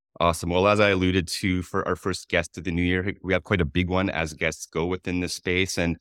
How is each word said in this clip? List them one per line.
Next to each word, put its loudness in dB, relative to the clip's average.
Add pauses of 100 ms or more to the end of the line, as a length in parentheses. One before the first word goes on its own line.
(180)
Awesome. 0
Well, 4
as 4
I 6
alluded 2
to -2
for -4
our -2
first -6
guest -2
of -12
the -4
new 0
year, 0
we -2
have 0
quite 2
a 4
big 0
one 0
as -4
guests -4
go -2
within -4
this -4
space, -2
and 0